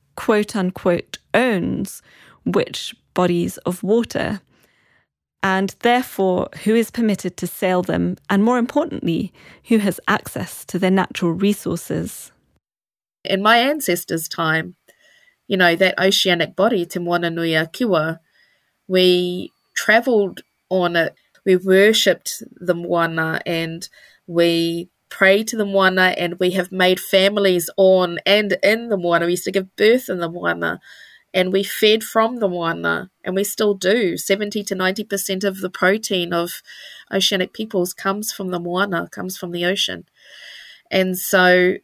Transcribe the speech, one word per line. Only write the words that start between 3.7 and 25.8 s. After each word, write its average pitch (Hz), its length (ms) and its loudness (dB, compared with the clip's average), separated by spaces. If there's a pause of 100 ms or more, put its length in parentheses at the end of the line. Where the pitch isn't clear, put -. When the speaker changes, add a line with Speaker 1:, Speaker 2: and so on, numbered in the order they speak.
Speaker 1:
water, 220 600 -2 (1000)
and 190 380 0
therefore 202 720 0 (140)
who 214 100 2
is 226 160 2
permitted 208 480 -2
to 180 80 -6
sail 185 340 0
them, 175 360 -2 (120)
and 202 160 2
more 247 140 2
importantly, 233 760 -2 (360)
who 226 100 4
has 196 280 0
access - 600 -6
to 175 120 -6
their 185 120 2
natural 180 420 0
resources. 175 1000 -4 (920)
Speaker 2:
In 190 160 0
my 214 160 6
ancestors' 208 720 0
time, 160 460 -4 (720)
you 185 100 -2
know, 175 180 4
that 185 240 2
oceanic 185 560 0
body, 196 300 2
Te 175 160 -6
Moananui 170 580 -2
a 160 80 0
Kiwa, 165 520 -2 (680)
we 180 640 2 (220)
travelled 214 680 2 (300)
on 175 260 0
it. 165 180 0 (300)
We 185 120 4
worshipped 190 840 2 (180)
the 175 140 -2
moana 165 720 -2
and 165 420 -6 (380)
we 170 600 0 (220)
prayed 202 380 4
to 226 80 -6
the 214 80 0
moana, 190 540 2